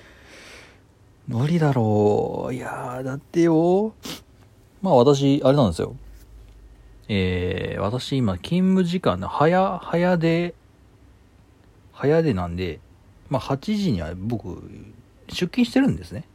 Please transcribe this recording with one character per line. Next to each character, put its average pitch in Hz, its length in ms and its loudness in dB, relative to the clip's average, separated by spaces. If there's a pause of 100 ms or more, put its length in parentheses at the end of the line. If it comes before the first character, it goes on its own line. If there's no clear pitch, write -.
(1300)
無 120 180 -2
理 170 120 0
だ 147 160 2
ろ 107 760 2
う。 - 40 -6
い - 40 -8
や 127 420 -10
ー、 - 20 -10
だ 131 120 -6
っ 139 40 -8
て 170 240 0
よ。 175 500 2 (880)
ま 190 120 0
あ、 - 20 6
私、 139 500 6
あ 131 60 6
れ 143 80 4
な 127 80 4
ん 87 60 0
で - 40 -6
す - 60 -4
よ。 - 120 -6 (1120)
え 92 680 -2
ー、 - 20 -4
私 120 360 -4
今 107 200 0
勤 175 260 -2
務 190 200 4
時 180 180 0
間 92 200 0
の 95 80 -6
早、 185 500 2
早 175 400 0
出、 165 380 0 (1400)
早 151 280 2
出 156 140 2
な 90 140 -4
ん 85 80 -8
で、 87 240 -6 (480)
ま 151 80 -4
あ、 117 40 -2
八 139 360 -4
時 196 160 -2
に 90 80 -2
は 80 160 -8
僕、 95 440 -8 (680)
出 - 180 -6
勤 240 180 0
し 233 60 -6
て 262 100 2
る 269 80 4
ん 113 60 0
で 85 80 -10
す - 80 -16
ね。 101 140 -10 (100)